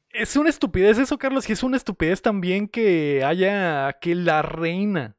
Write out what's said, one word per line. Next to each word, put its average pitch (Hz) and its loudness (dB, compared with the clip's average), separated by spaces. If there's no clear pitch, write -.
Es 226 -4
una 302 2
estupidez 208 2
eso, 269 0
Carlos, 269 -2
y 220 0
es - -4
una 262 0
estupidez 180 -2
también 202 0
que 160 2
haya, 170 0
que 170 0
la 170 2
reina 165 -4